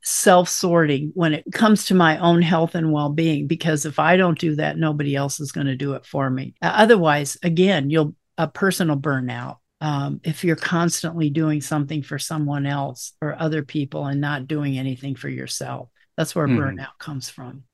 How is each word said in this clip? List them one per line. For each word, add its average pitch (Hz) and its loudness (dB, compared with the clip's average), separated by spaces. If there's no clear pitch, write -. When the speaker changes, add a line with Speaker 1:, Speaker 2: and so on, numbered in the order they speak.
Speaker 1:
self-sorting 170 4
when 165 2
it - -6
comes 214 4
to - 0
my 160 6
own 170 4
health 165 2
and 160 0
well-being, 147 0
because 160 -2
if 147 -6
I 165 4
don't 180 2
do 156 -2
that, 151 -2
nobody 147 0
else 139 -4
is 143 -8
gonna 139 -2
do 139 -4
it 127 -10
for 135 -4
me. 131 -6
Uh, 170 0
otherwise, 165 4
again, 170 2
you'll, 156 2
a 160 0
person 185 0
will 147 2
burn 135 -2
out, 123 -10
um, 143 -4
if 156 -6
you're 165 2
constantly 165 0
doing 151 0
something 147 -4
for 143 -8
someone 143 -4
else 139 -6
or 147 -6
other 156 -2
people 147 -6
and 139 -2
not 143 -4
doing 143 -2
anything 131 -6
for 139 -10
yourself. - -10
That's - -4
where 156 0
Speaker 2:
Mm-hmm. 120 2
Speaker 1:
burnout - -6
comes 139 -10
from. 131 -16